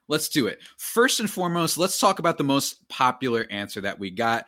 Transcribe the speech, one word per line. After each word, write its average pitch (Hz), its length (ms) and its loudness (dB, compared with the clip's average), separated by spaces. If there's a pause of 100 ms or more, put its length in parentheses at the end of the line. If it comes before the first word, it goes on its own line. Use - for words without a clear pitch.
Let's 151 220 -2
do 139 160 2
it. 92 140 -4 (180)
First - 440 0
and 214 80 -2
foremost, 170 500 -2
let's 190 200 0
talk 196 200 4
about 165 180 2
the 156 60 0
most 139 440 0
popular 123 640 0
answer 101 320 -8
that 95 160 -4
we 98 140 -8
got 113 360 0